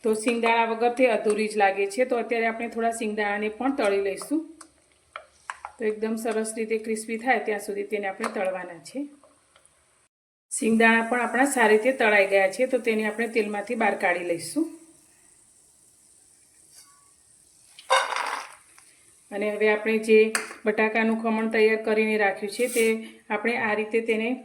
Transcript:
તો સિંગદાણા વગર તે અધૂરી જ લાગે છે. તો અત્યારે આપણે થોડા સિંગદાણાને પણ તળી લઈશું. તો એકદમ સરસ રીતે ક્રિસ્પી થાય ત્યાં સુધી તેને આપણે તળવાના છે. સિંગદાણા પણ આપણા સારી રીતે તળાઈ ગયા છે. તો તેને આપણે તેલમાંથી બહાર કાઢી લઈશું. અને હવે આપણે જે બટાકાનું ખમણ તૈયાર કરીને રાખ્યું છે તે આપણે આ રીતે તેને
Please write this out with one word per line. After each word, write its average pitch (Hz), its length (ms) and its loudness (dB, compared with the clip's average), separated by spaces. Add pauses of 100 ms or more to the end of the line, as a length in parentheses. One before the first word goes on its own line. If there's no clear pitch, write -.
તો 220 200 2
સિંગદાણા 233 480 2
વગર 233 260 2
તે 254 180 4
અધૂરી 208 360 0
જ 208 120 -8
લાગે 196 300 2
છે. 254 160 0
તો 247 140 0
અત્યારે 226 280 -2
આપણે 226 240 -8
થોડા 226 260 -2
સિંગદાણાને 214 560 -2
પણ 269 220 -2
તળી 202 300 2
લઈશું. 277 320 -4 (1400)
તો - 40 -10 (100)
એકદમ 220 320 -4
સરસ 220 340 -2
રીતે 220 280 -2
ક્રિસ્પી 226 380 -4
થાય 247 220 2
ત્યાં 208 220 -4
સુધી 202 240 -6
તેને 202 180 -4
આપણે 190 260 -6
તળવાના 180 540 -6
છે. 262 100 -10 (1600)
સિંગદાણા 226 520 4
પણ 247 140 0
આપણા 247 320 2
સારી 214 220 6
રીતે 233 140 2 (100)
તળાઈ 208 320 6
ગયા 190 220 4
છે. 254 160 0
તો - 140 0
તેને 220 220 0
આપણે 226 280 -4
તેલમાંથી 208 460 -2
બહાર 202 220 2
કાઢી 180 260 0
લઈશું. 277 360 -2 (4000)
અને 208 240 -4
હવે 214 160 0
આપણે 214 240 0 (120)
જે 220 120 8 (460)
બટાકાનું 220 580 0
ખમણ 220 320 -2
તૈયાર 220 320 4
કરીને 214 360 2
રાખ્યું 202 340 -2
છે 240 180 0
તે 226 100 4 (480)
આપણે 226 200 -2 (120)
આ 208 140 0
રીતે 220 200 -2 (100)
તેને 220 200 0 (160)